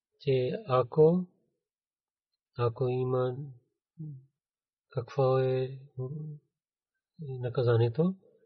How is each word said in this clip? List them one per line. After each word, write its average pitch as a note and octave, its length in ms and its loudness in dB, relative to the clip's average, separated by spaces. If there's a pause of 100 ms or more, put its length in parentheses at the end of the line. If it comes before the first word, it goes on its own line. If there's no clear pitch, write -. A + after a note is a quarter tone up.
(200)
че C3 300 0 (160)
ако, D#3 600 4 (1300)
ако A#2+ 300 -2
има, B2+ 480 -2 (1500)
какво C3 480 0
е C3 400 -2 (1400)
наказанието, B2 960 2 (300)